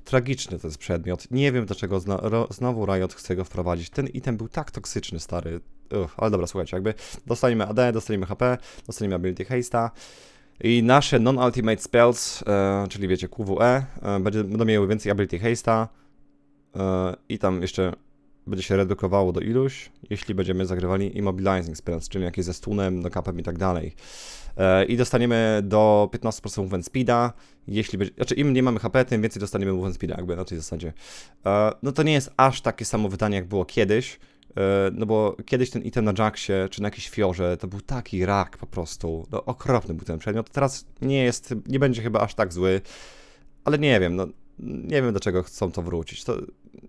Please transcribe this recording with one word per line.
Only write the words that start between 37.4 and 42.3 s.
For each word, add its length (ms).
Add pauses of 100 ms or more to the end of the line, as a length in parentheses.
to 120
był 120
taki 460
rak 320
po 80
prostu, 640
no, 120
okropny 500
był 120
ten 120
przedmiot. 320
Teraz 360 (160)
nie 220
jest, 300 (120)
nie 120
będzie 240
chyba 180
aż 140